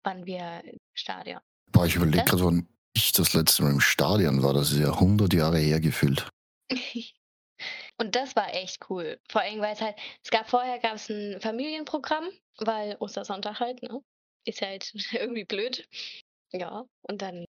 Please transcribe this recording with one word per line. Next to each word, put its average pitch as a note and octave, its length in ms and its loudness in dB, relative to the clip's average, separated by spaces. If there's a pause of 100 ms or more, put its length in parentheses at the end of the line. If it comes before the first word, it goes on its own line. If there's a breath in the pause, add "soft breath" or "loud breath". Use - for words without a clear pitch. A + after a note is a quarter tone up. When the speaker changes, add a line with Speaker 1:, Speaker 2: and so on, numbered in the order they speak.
Speaker 1:
waren F#3 200 -6
wir F3 400 -10
im - 120 -18 (180)
Stadion. - 440 -10 (320)
Speaker 2:
Boah, F2 160 6
ich E2 80 2
überleg E2+ 300 4
Speaker 1:
Das - 40 6
Speaker 2:
grad, F2+ 160 4
wann E2+ 220 2 (280)
ich - 160 2
das - 220 4
letzte E2 300 4
Mal C#2+ 80 4
im C#2 80 2
Stadion C#2+ 640 4
war. C#2 100 4
Das C#2+ 180 2
ist C#2+ 60 2
ja D2 220 2
hundert F#2+ 340 6
Jahre D#2+ 240 4
her D2+ 220 4
gefühlt. C#2+ 500 2 (400)
Speaker 1:
<laughs> - 480 -8 (800 loud breath)
Und A3 180 -4
das C4 200 -2
war G3 180 0
echt - 360 -8
cool. E3+ 300 -6 (100)
Vor G#3+ 120 2
allem, G#3+ 200 -4
weil's G#3 200 -2
halt, G#3+ 140 -4 (280 loud breath)
es - 60 -14
gab, A3 200 2
vorher B3 300 2
gab's A3 300 -2
ein G#3 320 -6
Familienprogramm, D4+ 880 -4 (280)
weil G#3+ 420 -4
Ostersonntag G#3 600 -8
halt, B3 220 -4
ne? A#3 180 -10 (460)
Ist - 160 -6
halt G3 320 -8
<laughs> G3+ 200 -8
irgendwie A3 320 -4
blöd. A3+ 420 -4 (640 loud breath)
Ja, F#3 340 -8 (160)
und G3+ 220 -8
dann F3+ 300 -8